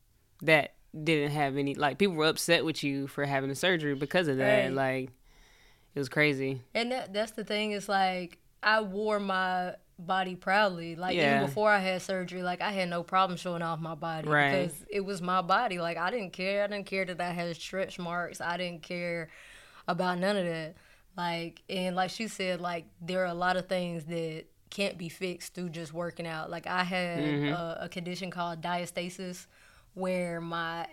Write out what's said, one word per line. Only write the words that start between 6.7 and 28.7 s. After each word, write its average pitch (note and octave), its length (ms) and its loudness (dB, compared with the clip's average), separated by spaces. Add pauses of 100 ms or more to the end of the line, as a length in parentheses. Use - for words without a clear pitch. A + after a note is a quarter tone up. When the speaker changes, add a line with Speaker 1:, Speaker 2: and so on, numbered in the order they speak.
Speaker 2:
And A#3 160 0
that, B3 220 -4
that's G#3+ 200 -2
the A3 120 -6
thing, G#3+ 280 0
is, G3+ 160 -4
like, F#3 500 0 (240)
I A3 180 6
wore G#3 400 0
my F#3 560 0 (220)
body F#3 380 0
proudly. F#3 580 2
Like, F3 220 -2
Speaker 1:
Yeah. C#3+ 200 6
Speaker 2:
even C#3 100 4
before G#3 240 4
I G#3 80 8
had F#3 240 0
surgery, F3+ 400 -4
like, F3+ 180 -2
I F3+ 100 0
had F#3+ 200 0
no F3 120 -2
problem F#3 360 2
showing F3 240 -4
off E3 180 -2
my E3 140 -6
body D#3+ 340 -4
Speaker 1:
Right. D3 220 8 (160)
Speaker 2:
because - 240 -8
it G3+ 100 -2
was F#3+ 220 -4
my F3+ 180 2
body. F#3+ 380 2
Like, E3+ 180 -2
I E3+ 140 0
didn't G#3+ 240 -4
care. G3 300 0
I - 20 0
didn't G3+ 180 -4
care F#3+ 220 -2
that F3+ 120 -6
I F3 120 -2
had E3+ 260 -4
stretch F#3 420 -6
marks. F3 440 -4
I E3+ 160 -2
didn't F3 240 -6
care F3 480 -4 (580)
about F3+ 300 2
none G3 180 2
of F#3+ 80 2
that. E3 300 -4 (420)
Like, E3+ 540 -4
and F#3 260 -2
like F#3 140 2
she A3 180 -4
said, F#3 320 -2
like, F3 240 -4 (160)
there F#3 220 0
are F#3 40 2
a F3 80 -2
lot F3+ 220 2
of F3+ 120 -4
things F3 360 -2
that E3 400 -4 (240)
can't G3+ 300 -2
be F3 100 -6
fixed F3+ 460 -8
through F3+ 160 -6
just D#3+ 240 -10
working E3+ 320 -6
out. D#3+ 240 -8
Like, E3+ 160 -8
I F3+ 180 0
had F3+ 400 0
Speaker 1:
Mm-hmm. D3 300 2
Speaker 2:
a, E3+ 280 -4
a E3+ 60 -8
condition F3+ 420 -6
called E3+ 300 -6
diastasis F3+ 840 -6 (480)